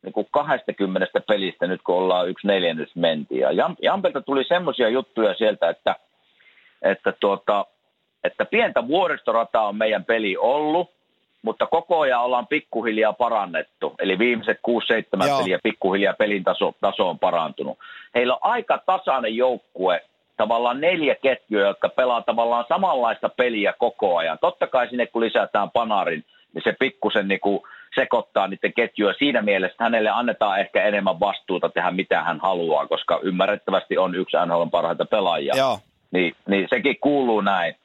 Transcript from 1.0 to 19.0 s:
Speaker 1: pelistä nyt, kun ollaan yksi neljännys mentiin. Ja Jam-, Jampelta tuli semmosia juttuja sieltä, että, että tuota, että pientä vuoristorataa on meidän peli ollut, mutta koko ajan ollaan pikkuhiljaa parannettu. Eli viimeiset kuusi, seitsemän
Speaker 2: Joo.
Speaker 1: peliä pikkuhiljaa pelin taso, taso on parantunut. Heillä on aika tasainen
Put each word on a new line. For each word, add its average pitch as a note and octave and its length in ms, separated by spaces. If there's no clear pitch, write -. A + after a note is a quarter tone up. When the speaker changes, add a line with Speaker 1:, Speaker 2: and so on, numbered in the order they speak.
Speaker 1:
pelistä F#2+ 460
nyt, F2+ 160
kun F#2 120
ollaan F2+ 340
yksi F#2 180
neljännys F2 500
mentiin. D2+ 440
Ja C2 100
Jam-, C3+ 320
Jampelta E3+ 380
tuli C3+ 240
semmosia D#3 440
juttuja A2 460
sieltä, G#2 360
että, - 260
että G2 380
tuota, G2+ 460
että - 200
pientä F#3 440
vuoristorataa B2 800
on G#2 80
meidän G#2+ 280
peli A2 320
ollut, D3+ 540
mutta - 240
koko E3+ 340
ajan B2+ 220
ollaan B2 240
pikkuhiljaa A2 680
parannettu. F#2+ 880
Eli F#2 200
viimeiset A2+ 440
kuusi, A#2 240
seitsemän G#2+ 420
Speaker 2:
Joo. C#3+ 100
Speaker 1:
peliä F#2 240
pikkuhiljaa G2 520
pelin G#2 300
taso, F2+ 360
taso G2 280
on E2 100
parantunut. D#2 600
Heillä B2 200
on - 80
aika G#3 440
tasainen C3 500